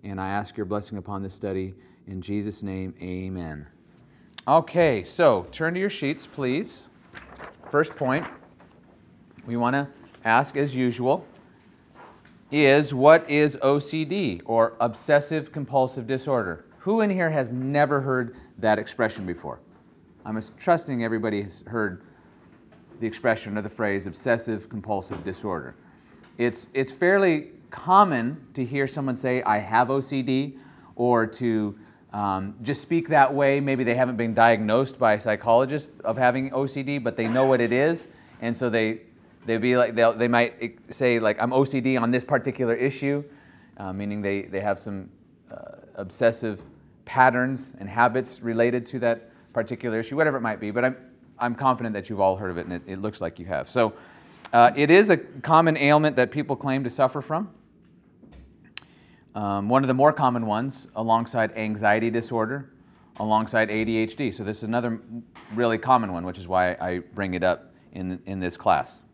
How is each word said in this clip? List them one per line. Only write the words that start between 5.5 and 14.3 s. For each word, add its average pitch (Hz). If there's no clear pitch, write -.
turn 160
to 180
your 196
sheets, 147
please. 139
First 156
point 139
we 117
want 120
to 143
ask, 120
as 139
usual, 127
is 147
what 156
is 147
O 139
C 156
D, 143